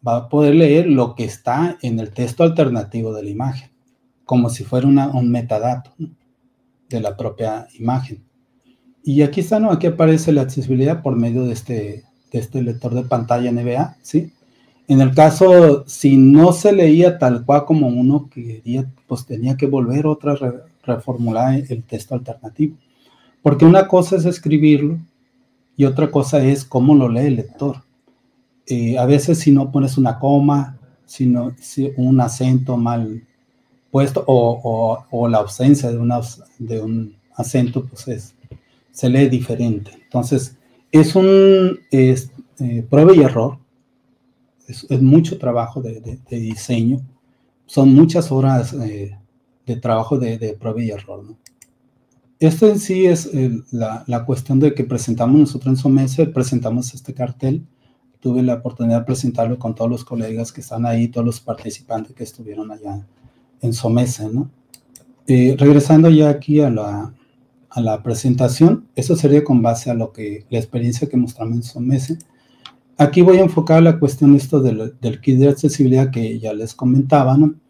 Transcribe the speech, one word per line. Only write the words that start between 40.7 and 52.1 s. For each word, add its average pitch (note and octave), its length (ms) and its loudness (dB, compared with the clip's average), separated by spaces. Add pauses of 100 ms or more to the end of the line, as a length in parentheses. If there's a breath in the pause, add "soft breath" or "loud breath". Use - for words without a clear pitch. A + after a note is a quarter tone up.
es D#3+ 240 4
un, F#3+ 640 4 (120)
es, B2+ 400 2 (280)
eh, A#2 300 -6
prueba E3 260 8
y D#3+ 60 6
error. B2 380 0 (1080)
Es, - 200 -18
es B2+ 140 0
mucho D3+ 380 4
trabajo A#2+ 420 -6
de, A2+ 180 -14
de, A#2 200 -16 (100)
de A#2+ 100 -8
diseño. A#2 640 -4 (640)
Son C3+ 260 4
muchas D#3+ 400 4
horas, C3 420 0
eh, G#2 440 -12 (480)
de A#2 120 -8
trabajo A#2 420 -2
de, A2+ 180 -6
de A2 160 -8
prueba A2+ 300 -8
y G#2+ 80 -6
error, G2 320 -16
¿no? G#2+ 140 -20 (1000)